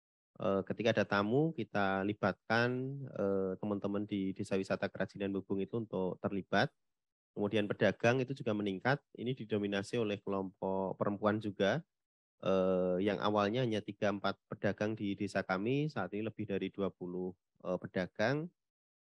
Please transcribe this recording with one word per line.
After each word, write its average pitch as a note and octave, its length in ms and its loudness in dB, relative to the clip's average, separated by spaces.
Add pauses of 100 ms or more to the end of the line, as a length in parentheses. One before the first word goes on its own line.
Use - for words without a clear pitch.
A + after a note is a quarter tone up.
(420)
Eh, G2 240 2
ketika G#2+ 320 0
ada G2+ 80 4
tamu, A#2 480 2
kita G2 560 0
libatkan, B2 960 0
eh, G2 560 0
teman-teman G#2 480 -2
di F#2+ 240 -2
Desa G2+ 240 -4
Wisata F#2+ 320 -2
Kerajinan G2 400 -6
Bubung G2 320 -4
itu G2 160 -4
untuk F#2 480 -4
terlibat. G2+ 480 0 (600)
Kemudian G#2 360 2
pedagang A#2 520 4
itu B2+ 120 -4
juga A#2 200 -2
meningkat, G#2 480 0 (160)
ini A#2 200 -4
didominasi G2+ 640 -2
oleh G#2 200 0
kelompok F#2+ 760 -2
perempuan G#2 400 0
juga. G#2+ 440 2 (640)
Eh, F#2 580 4
yang G2+ 220 2
awalnya G#2 420 2
hanya A2 160 0
tiga, G2+ 320 -2
empat G2 240 -2 (140)
pedagang G#2+ 420 -2
di G2+ 240 -2
desa G2 240 -2
kami, B2 480 0
saat F#2+ 240 -4
ini G#2+ 160 -2
lebih G#2+ 160 -6
dari F#2+ 240 -2
dua F#2+ 240 -2
puluh, F2+ 400 -6 (320)
eh, F2+ 160 0
pedagang. A#2 680 -2 (540)